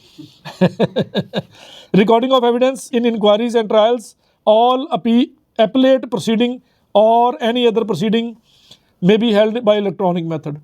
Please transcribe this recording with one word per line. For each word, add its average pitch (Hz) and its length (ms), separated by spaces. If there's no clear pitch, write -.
<laughs> - 1800
Recording 233 320
of 262 120
evidence 254 400
in 233 80
inquiries 220 500
and 226 140
trials, 226 360
all 247 400
appe-, 240 340
appellate 262 500
proceeding 233 520
or 233 460
any 240 260
other 226 160
proceeding 214 460
may 196 140
be 226 160
held 220 320
by 208 120
electronic 180 480
method। 156 380